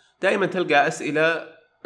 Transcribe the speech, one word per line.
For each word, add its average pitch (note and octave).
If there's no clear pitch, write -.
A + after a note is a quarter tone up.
دائمًا G3
تلقى D#3
أسئلة، D#3